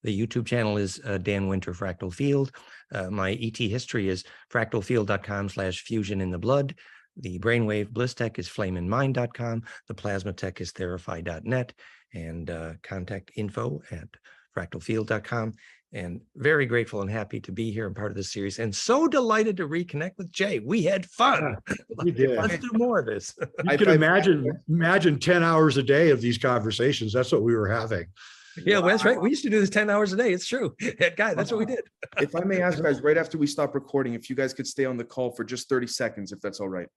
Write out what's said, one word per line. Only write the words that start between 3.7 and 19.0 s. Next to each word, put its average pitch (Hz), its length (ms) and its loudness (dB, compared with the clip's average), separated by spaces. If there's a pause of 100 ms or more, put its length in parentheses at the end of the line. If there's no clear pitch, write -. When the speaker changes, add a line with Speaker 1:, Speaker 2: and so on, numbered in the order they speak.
Speaker 1:
is 92 160 -2 (280)
fractal 113 320 0
field 110 240 0
dot 98 140 0
com 101 280 -4
slash 92 340 -4
fusion 101 380 -2
in 92 100 -2
the 87 80 -4
blood. 135 340 0 (440)
The 95 220 -8
brainwave 107 500 0
bliss 123 240 -4
tech 113 260 -4
is 87 80 -8
flame 92 300 -4
in 87 100 -4
mind 131 280 0
dot 120 180 -2
com. 117 300 -6 (260)
The - 40 -8
plasma 98 380 -6
tech 92 300 -8
is 87 100 -10
therify 90 520 -8
dot 85 200 -8
net. 123 300 -4 (400)
And, 82 360 -10
uh, 82 240 -8 (100)
contact 95 520 -10
info 117 460 -6 (100)
at 80 160 -12 (500)
fractal 87 240 -10
field 110 260 -2
dot 107 180 -2
com. 113 280 -4 (420)
And 87 260 -10 (140)
very 143 300 2
grateful 113 360 -2
and 98 100 -4
happy 107 300 -6
to - 100 -14
be 113 200 -4
here 107 140 -6
and 95 100 -8
part 101 140 -6
of 92 80 -8
this 95 160 -8
series. 101 240 -6
And 113 160 -4
so 285 340 2